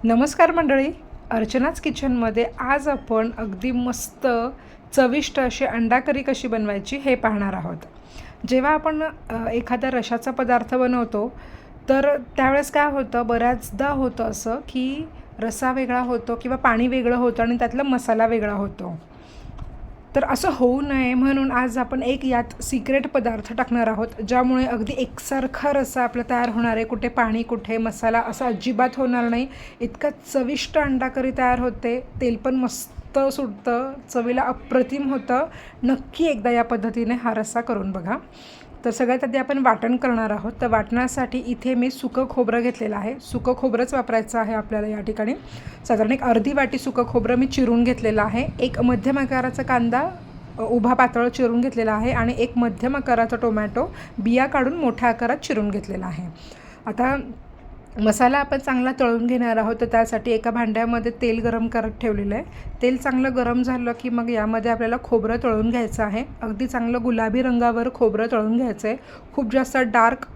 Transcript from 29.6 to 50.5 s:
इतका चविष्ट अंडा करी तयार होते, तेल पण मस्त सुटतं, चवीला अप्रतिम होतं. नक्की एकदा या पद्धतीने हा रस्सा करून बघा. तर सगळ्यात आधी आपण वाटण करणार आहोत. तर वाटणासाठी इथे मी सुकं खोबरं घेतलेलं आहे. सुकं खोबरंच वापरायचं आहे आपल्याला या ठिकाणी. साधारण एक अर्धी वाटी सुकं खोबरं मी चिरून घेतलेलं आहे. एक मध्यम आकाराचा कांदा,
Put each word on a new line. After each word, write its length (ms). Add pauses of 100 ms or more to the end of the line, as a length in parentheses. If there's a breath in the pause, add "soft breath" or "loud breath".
इतका 300 (240)
चविष्ट 440
अंडा 300
करी 240
तयार 280
होते, 480 (140)
तेल 140
पण 200
मस्त 640
सुटतं, 760 (200)
चवीला 280
अप्रतिम 680
होतं. 380 (360 loud breath)
नक्की 420
एकदा 240
या 140
पद्धतीने 520
हा 180
रस्सा 280
करून 300
बघा. 240 (680 loud breath)
तर 40
सगळ्यात 340
आधी 140
आपण 200
वाटण 400
करणार 320
आहोत. 220 (100)
तर 60
वाटणासाठी 720
इथे 360
मी 140
सुकं 400
खोबरं 320
घेतलेलं 340
आहे. 240
सुकं 340
खोबरंच 400
वापरायचं 460
आहे 140
आपल्याला 340
या 120
ठिकाणी. 340 (540 loud breath)
साधारण 240
एक 100
अर्धी 320
वाटी 240
सुकं 300
खोबरं 280
मी 100
चिरून 380
घेतलेलं 380
आहे. 260 (120)
एक 200
मध्यम 380
आकाराचा 460
कांदा, 460 (500)